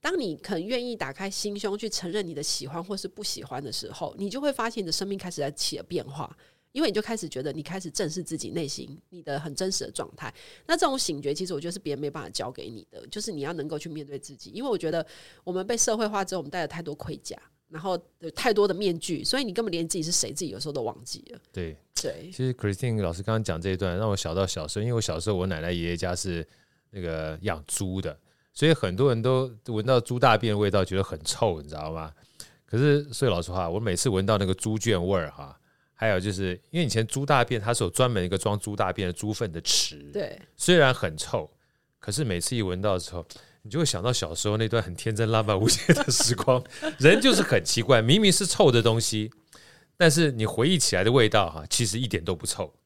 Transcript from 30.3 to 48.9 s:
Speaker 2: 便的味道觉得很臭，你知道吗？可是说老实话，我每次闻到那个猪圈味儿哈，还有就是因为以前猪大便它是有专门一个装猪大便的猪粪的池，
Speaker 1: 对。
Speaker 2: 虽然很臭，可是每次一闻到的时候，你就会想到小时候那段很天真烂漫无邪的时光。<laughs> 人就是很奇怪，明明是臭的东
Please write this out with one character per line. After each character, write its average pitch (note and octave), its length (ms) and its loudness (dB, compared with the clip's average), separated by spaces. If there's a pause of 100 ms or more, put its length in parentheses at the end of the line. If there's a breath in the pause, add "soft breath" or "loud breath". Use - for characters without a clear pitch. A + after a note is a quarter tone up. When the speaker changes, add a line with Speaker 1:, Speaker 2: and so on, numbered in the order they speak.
Speaker 2:
便 A2 160 2
的 G#2 40 2
味 G#2 120 4
道 F#2+ 140 4
觉 F#2 140 -2
得 G2 60 2
很 D#2+ 200 -6
臭， F2 380 0
你 C#2+ 60 -14
知 D2+ 80 -12
道 D#2 160 -8
吗？ D#2+ 200 -8 (540 loud breath)
可 A2 120 -2
是 D3 340 4
说 B2 180 2
老 F2 120 2
实 F#2 100 -6
话， F2 180 -2
我 F#2 100 -2
每 G#2 160 0
次 - 140 2
闻 F#2+ 160 2
到 G#2+ 120 4
那 G2 80 2
个 F#2 80 2
猪 A2 240 -2
圈 G2 300 0
味 F#2+ 100 2
儿 D#2+ 140 -2
哈， C#2 260 -16 (360)
还 - 140 -2
有 G2 120 4
就 G2 120 -2
是 F2+ 280 -2 (120)
因 E3 80 -2
为 E3+ 60 2
以 A#2+ 40 -2
前 A2 160 0
猪 C#3 200 -2
大 C#3+ 180 4
便 B2 160 0
它 A2 140 -2
是 A#2 100 0
有 F2 60 0
专 B2+ 200 4
门 G#2 140 0
一 F2+ 60 -2
个 F#2+ 80 0
装 G#2 220 0
猪 G#2 160 -6
大 G2 160 0
便 F#2 160 -2
的 F2+ 60 -4
猪 G#2+ 200 -4
粪 G2+ 180 -4
的 D#2+ 100 -8
池， - 520 -2
Speaker 1:
对。 - 260 -6 (160)
Speaker 2:
虽 - 200 4
然 C#3 180 8
很 E2 240 -2
臭， - 320 -4 (500)
可 - 120 -8
是 D3+ 120 -2
每 F#2 160 0
次 B2 160 -2
一 A#2 60 0
闻 F#2 200 -2
到 G2+ 120 2
的 F#2 60 0
时 - 120 -10
候， F2 140 -8 (360 loud breath)
你 G#2+ 80 -18
就 C#3 100 -2
会 E3+ 60 4
想 F2+ 160 0
到 B2 100 2
小 E2+ 220 -2
时 F#2+ 140 -2
候 G#2 100 2
那 A2+ 100 2
段 A2+ 140 2
很 F#2 140 -6
天 A2 200 -4
真 A2 160 2
烂 A2 140 4
漫 G2+ 140 2
无 A2+ 80 4
邪 - 260 6
的 - 180 4
时 - 240 2
光。 B2+ 260 4 (180)
<laughs> D#4 200 -6
人 E3+ 220 10
就 B3+ 120 6
是 - 80 4
很 G#2+ 220 2
奇 - 180 0
怪， A#2+ 200 6
明 C3 200 6
明 G3+ 100 6
是 G3 140 2
臭 E3+ 260 6
的 A#2 100 8
东 A2+ 180 6